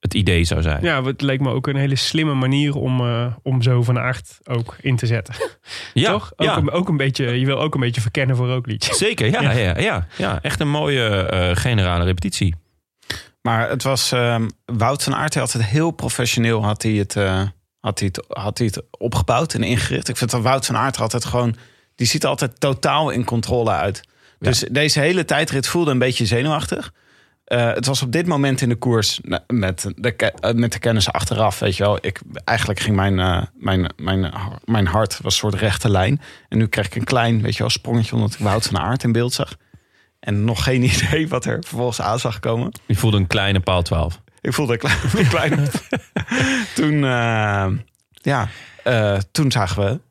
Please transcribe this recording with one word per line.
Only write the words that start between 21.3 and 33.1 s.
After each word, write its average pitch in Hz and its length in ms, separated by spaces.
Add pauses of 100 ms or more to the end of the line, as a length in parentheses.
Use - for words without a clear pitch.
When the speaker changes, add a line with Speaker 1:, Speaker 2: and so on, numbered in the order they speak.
Speaker 3:
die 120 120
ziet 147 160
er 135 60
altijd 135 320
totaal 143 500
in 120 140
controle 117 460
uit. 90 300 (400)
Speaker 1:
Ja. - 80
Speaker 3:
Dus - 220
deze 147 300
hele 170 240
tijdrit 143 420
voelde 170 240
een 127 80
beetje 127 280
zenuwachtig, 147 680 (580)
eh, 120 220
het 123 140
was 131 160
op 127 100
dit 170 140
moment 139 340
in 131 80
de 120 60
koers, 113 480
nou, - 240
met 95 500
de 117 140
ke-, - 160 (140)
eh, 113 140
met 117 180
de - 60
kennis 113 340
achteraf, - 460
weet 101 180
je - 60
wel. 101 180
Ik, - 200 (240)
eigenlijk 107 360
ging 107 160
mijn, 95 220